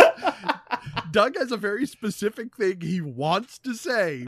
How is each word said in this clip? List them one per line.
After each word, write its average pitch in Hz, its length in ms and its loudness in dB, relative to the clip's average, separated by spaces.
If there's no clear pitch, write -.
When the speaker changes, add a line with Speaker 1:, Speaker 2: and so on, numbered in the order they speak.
Speaker 1:
<laughs> - 1080 0
Speaker 2:
Doug 214 260 2
has 262 140 -2
a 240 60 -2
very 208 300 -2
specific 220 680 -6
thing 185 240 0
he 170 200 -2
wants 156 580 -2
to 254 160 -6
say, 190 540 -2